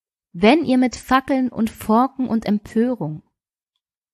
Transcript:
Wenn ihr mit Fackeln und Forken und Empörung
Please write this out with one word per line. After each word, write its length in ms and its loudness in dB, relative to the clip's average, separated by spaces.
Wenn 320 2
ihr 140 0
mit 180 0
Fackeln 540 -2
und 200 -4
Forken 580 0
und 180 -2
Empörung 760 -2